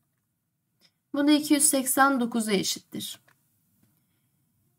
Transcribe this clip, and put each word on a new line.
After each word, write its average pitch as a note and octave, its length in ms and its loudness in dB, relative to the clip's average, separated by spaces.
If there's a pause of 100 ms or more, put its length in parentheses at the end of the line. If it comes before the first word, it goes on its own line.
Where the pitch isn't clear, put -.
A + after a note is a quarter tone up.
(1120)
Bu C#4+ 140 0
da D4+ 40 6
iki D4 220 2
yüz C#4+ 100 2
seksen C4+ 560 0
dokuza A#3 320 -4
eşittir. - 680 -6 (1600)